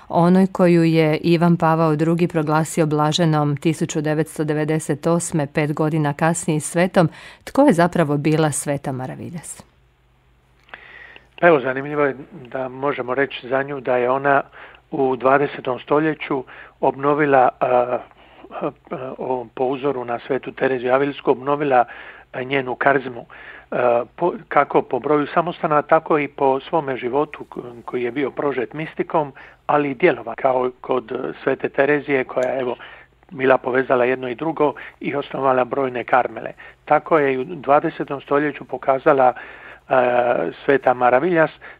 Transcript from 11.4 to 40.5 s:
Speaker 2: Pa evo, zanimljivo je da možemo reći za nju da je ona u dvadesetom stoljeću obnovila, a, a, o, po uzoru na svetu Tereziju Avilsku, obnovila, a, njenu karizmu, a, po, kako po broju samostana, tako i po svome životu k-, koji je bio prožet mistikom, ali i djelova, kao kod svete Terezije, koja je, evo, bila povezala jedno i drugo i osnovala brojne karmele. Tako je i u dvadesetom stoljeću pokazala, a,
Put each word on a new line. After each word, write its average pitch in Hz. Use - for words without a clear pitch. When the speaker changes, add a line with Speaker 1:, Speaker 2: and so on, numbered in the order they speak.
Speaker 2:
Pa 170
evo, 160
zanimljivo 139
je 135
da 131
možemo 131
reći 135
za 131
nju 143
da 123
je 123
ona 139
u 131
dvadesetom 131
stoljeću 147
obnovila, 139
a, 123
a, -
o, 123
po 135
uzoru 131
na 120
svetu 139
Tereziju 127
Avilsku, 139
obnovila, 135
a, 131
njenu 127
karizmu, 131
a, 123
po, 175
kako 143
po -
broju 143
samostana, 160
tako 160
i 143
po 135
svome 135
životu 127
k-, -
koji 123
je 120
bio 127
prožet 131
mistikom, 147
ali 147
i 135
djelova, 120
kao 127
kod 127
svete 131
Terezije, 139
koja 127
je, 127
evo, 123
bila 131
povezala 127
jedno 127
i 123
drugo 151
i 117
osnovala 135
brojne 123
karmele. 120
Tako 156
je 135
i 131
u 127
dvadesetom 147
stoljeću 143
pokazala, 135
a, 123